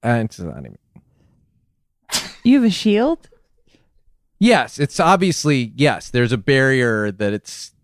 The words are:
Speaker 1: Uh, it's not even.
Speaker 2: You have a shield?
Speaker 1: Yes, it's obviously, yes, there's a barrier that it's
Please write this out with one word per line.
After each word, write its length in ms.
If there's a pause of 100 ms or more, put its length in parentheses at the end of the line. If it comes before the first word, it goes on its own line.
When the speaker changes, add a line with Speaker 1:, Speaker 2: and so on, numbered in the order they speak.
Speaker 1:
Uh, 220
it's 140
not 200
even. 180 (1700)
Speaker 2:
You 180
have 60
a 60
shield? 560 (1080)
Speaker 1:
Yes, 400
it's 200
obviously, 760
yes, 360
there's 200
a 60
barrier 760
that 220
it's 400 (100)